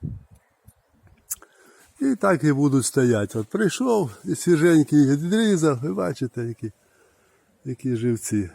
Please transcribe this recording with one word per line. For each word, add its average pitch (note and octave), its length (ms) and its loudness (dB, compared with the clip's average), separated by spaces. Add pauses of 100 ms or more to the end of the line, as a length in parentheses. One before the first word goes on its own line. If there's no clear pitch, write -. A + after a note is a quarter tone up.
(2000)
І C4+ 160 0
так F#3+ 280 0
і D3+ 80 2
будуть C3+ 340 2
стояти. A2+ 520 0
От G#2+ 100 -6
прийшов G#3 600 -2 (140)
і F3+ 100 -4
свіженький D#3+ 640 4
їх C#3 120 6
відрізав, E3 680 0
ви D3+ 160 -6
бачите, D3 500 -6
які, A2+ 280 -8 (920)
які B2+ 320 -6
живці. A2 580 -2